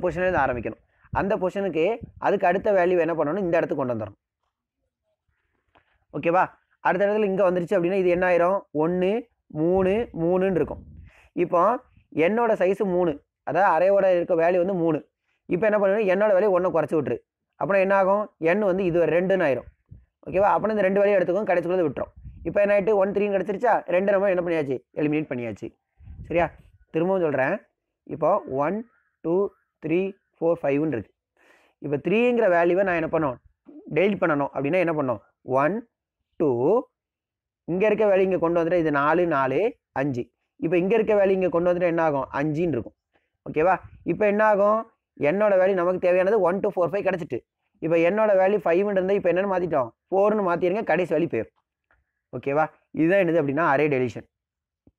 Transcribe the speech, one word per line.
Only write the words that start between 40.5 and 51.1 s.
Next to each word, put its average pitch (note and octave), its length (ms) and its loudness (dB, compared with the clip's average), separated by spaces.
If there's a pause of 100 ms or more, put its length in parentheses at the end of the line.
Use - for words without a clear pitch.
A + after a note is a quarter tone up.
இப்போ E3 180 0
இங்க G3 160 0
இருக்க G#3+ 220 2
வேல்யூ F#3+ 180 2
இங்க F#3 180 0
கொண்டு F3 140 0
வந்துட்டா F3 220 0
என்ன E3 160 0
ஆகும்? C#3 180 -2 (120)
அஞ்சுன்னு D#3 380 -2
இருக்கும். - 200 -8 (540)
ஓகேவா? E3+ 260 2 (360)
இப்போ G3 200 0
என்ன G#3 100 2 (100)
ஆகும்? G#3 280 2 (500)
என்னோட G3+ 300 2
வேல்யூ F#3+ 200 2
நமக்கு F3+ 260 -2
தேவையானது F#3 300 2 (120)
ஒன், F#3 140 -2
டூ, G#3 120 0
ஃபோர், E3+ 180 0
ஃபைவ் F#3+ 160 -2
கிடைச்சிட்டு, D#3+ 300 -4 (460)
இப்போ D#3+ 120 2 (120)
என்னோட G#3+ 220 2 (100)
வேல்யூ G3 240 2
ஃபைவ்ன்னு F#3+ 320 0
இருந்தா F#3 240 0
இப்போ E3+ 120 0
என்னன்னு F#3+ 220 -2
மாத்திட்டோம்? D#3 340 -2 (200)
ஃபோர்ன்னு G#3 400 0
மாத்திருங்க, F3+ 440 -2
கடைசி E3+ 220 -2